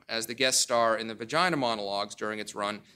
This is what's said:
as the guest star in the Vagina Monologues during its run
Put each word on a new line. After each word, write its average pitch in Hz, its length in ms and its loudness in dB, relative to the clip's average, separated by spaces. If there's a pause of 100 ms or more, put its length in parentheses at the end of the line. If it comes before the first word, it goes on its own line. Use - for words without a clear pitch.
as 113 180 -4
the 120 80 -8
guest 131 260 2
star 117 360 4
in 113 120 -4
the 113 80 -8
Vagina 156 400 0
Monologues 104 580 -2
during 107 240 -4
its 107 160 -10
run 104 280 -4 (140)